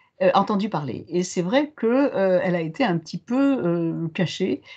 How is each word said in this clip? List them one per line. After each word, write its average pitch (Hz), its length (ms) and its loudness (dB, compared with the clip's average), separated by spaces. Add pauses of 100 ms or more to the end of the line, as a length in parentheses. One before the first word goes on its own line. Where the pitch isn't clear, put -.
(220)
euh, - 120 6
entendu 202 340 2
parler. 147 400 -6
Et 175 140 0
c'est 180 200 -4
vrai 269 320 0
que, - 120 -4
euh, 196 560 2
elle 180 120 0
a 175 60 -2
été 160 240 -2
un 175 140 0
petit 165 200 -8
peu, 269 460 0
euh, 165 500 -2
cachée. 185 480 -2 (140)